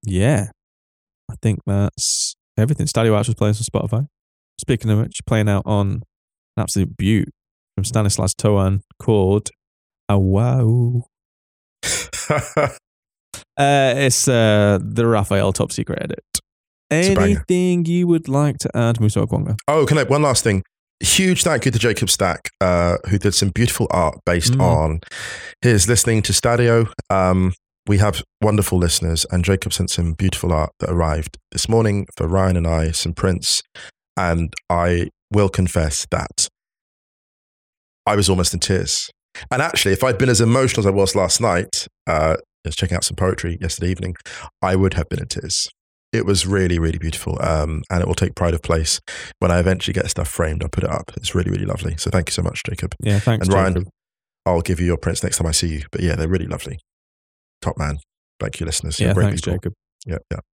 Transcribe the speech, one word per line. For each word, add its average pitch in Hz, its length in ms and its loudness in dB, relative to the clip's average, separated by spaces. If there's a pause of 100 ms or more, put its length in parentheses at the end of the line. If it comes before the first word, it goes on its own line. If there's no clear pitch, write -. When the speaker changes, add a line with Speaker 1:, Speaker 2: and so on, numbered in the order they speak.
Speaker 1:
yeah, 101 420 2 (840)
I - 120 -8
think 107 240 0
that's - 680 -2 (220)
everything. 143 300 0
Stadio 113 280 2
Arch 104 120 2
was 117 100 0
playing 104 180 2
some 110 160 -6
Spotify. 110 360 -2 (520)
Speaking 117 320 -2
of 107 100 4
which, - 260 -4
playing 107 240 2
out 98 160 0
on 101 300 0 (600)
an 113 60 -2
absolute - 340 -2
beaut 104 320 2 (480)
from 98 80 -2
Stanislas 101 500 0
Toan 98 460 2 (180)
called 101 520 2 (580)
A 101 100 2
Wow. 117 840 2 (840)
Speaker 2:
<laughs> - 440 -8 (1300)
Speaker 1:
Uh, 139 380 4
it's, 135 320 2
uh, 104 540 4
the 110 240 0
Raphael 98 460 2
Top - 200 -2
Secret - 280 -4
edit. - 240 -8 (680)
Speaker 2:
It's 170 180 2
a 196 60 4
banger. 190 120 4 (220)
Speaker 1:
Anything 180 360 2
you 175 220 2
would 165 220 2
like 143 300 2
to - 180 -4
add, 117 240 2
Musa 107 200 2
Okwonga? 107 380 -2 (100)
Speaker 2:
Oh, 151 160 4
can 151 140 2
I, 135 60 2
one 143 180 2
last 139 220 2
thing. 98 180 2 (380)
Huge 185 420 2
thank 151 240 2
you 135 60 2
to 117 60 2
Jacob 107 300 0
Stack, - 400 0 (120)
uh, 87 360 4 (120)
who 98 100 2
did 98 160 0
some 101 160 0
beautiful 117 400 0
art 82 340 0
based 87 300 2
Speaker 1:
Mm. 135 80 2
Speaker 2:
on 80 380 2 (600)
his 107 280 4
listening 113 340 2
to - 100 -2
Stadio. 117 580 2 (200)
Um, 92 420 2 (340)
we 104 120 4
have 104 240 2 (180)
wonderful 104 380 2
listeners, 82 520 0
and 87 140 0
Jacob 95 300 0
sent 87 160 -4
some 85 240 -2
beautiful 90 380 -2
art 78 260 0
that - 100 -4
arrived 80 480 -2 (140)
this - 180 -6
morning 110 380 2 (100)
for - 120 -4
Ryan 95 280 2
and 85 100 0
I, 80 260 0
some 85 200 -4
prints. - 480 -2 (560)
And 85 380 0 (160)
I 87 380 0 (240)
will 101 180 4
confess 85 600 -2
that - 380 -4 (1600)
I 104 100 2
was 101 120 2
almost 90 260 0
in 87 60 -2
tears. - 500 -2 (400)
And 127 120 0
actually, 151 300 0
if 98 120 0
I'd 123 140 0
been 131 100 2
as 113 120 4
emotional 117 400 2
as 101 60 2
I 98 40 4
was 98 240 2
last 92 260 2
night, 101 460 -2 (200)
uh, 80 300 0 (300)
just 80 120 -8
checking 87 180 -2
out 85 80 -4
some - 120 -4
poetry 87 440 -2
yesterday 87 300 -4
evening, 92 260 -6 (440)
I 95 160 0
would 95 180 4
have 82 140 -6
been 90 120 -6
in 92 80 -10
tears. - 400 -6 (440)
It 113 140 0
was 95 200 0
really, 92 320 2
really 82 200 0
beautiful. - 420 -6
Um, 78 500 -2
and 90 120 0
it 92 40 0
will 92 80 0
take 92 200 -2
pride 85 200 0
of 80 80 -4
place. 80 380 -2 (380)
When 92 120 2
I 87 80 4
eventually 90 360 0
get - 160 -2
stuff - 180 -4
framed, 80 340 -4
I'll 80 60 -4
put - 160 -4
it - 60 -4
up. - 260 -8
It's - 180 -8
really, 90 160 -2
really 95 140 -4
lovely. 87 320 -6
So - 140 -6
thank 87 180 0
you - 40 -6
so 90 100 -4
much, 85 260 -6
Jacob. - 320 -8
Speaker 1:
Yeah, 104 180 0
thanks, 104 280 0
Speaker 2:
And 95 80 4
Ryan, 95 200 2
Speaker 1:
Jacob. 90 140 -4 (560)
Speaker 2:
I'll 90 160 2
give 85 200 -2
you 87 60 0
your 85 120 0
prints - 240 -4
next - 160 -4
time 85 80 -2
I 80 60 -2
see 85 160 -2
you. 80 220 -6
But - 120 -6
yeah, 82 140 0
they're 80 120 -2
really 87 180 -2
lovely. - 320 -10 (840)
Top - 160 -4
man. 73 180 -4 (440)
Thank - 200 -8
you, 82 60 -6
listeners. 80 340 -6
You're 90 100 2
Speaker 1:
Yeah, 90 40 2
Speaker 2:
great 90 120 2
Speaker 1:
thanks, 90 140 -2
Speaker 2:
people. 90 180 -2
Speaker 1:
Jacob. - 140 -8 (320)
Speaker 2:
Yeah, 82 140 -8 (120)
yeah. 92 80 -8 (140)